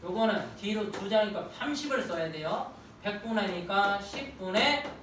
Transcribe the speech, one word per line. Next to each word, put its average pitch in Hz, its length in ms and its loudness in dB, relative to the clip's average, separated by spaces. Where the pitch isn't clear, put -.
요거는 202 520 2
뒤로 208 340 -2
두 196 180 -6
자니까 214 400 4
삼십을 285 540 -2
써야 165 280 -2
돼요. 160 400 -4
백 208 200 -4
분하니까 196 800 2
십 - 360 -8
분의 220 460 2